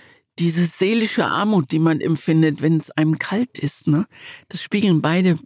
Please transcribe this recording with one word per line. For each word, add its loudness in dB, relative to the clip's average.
diese 0
seelische 0
Armut, 0
die 2
man 2
empfindet, 0
wenn's 0
einem 0
kalt -4
ist, -6
ne? 2
Das -10
spiegeln 2
beide 2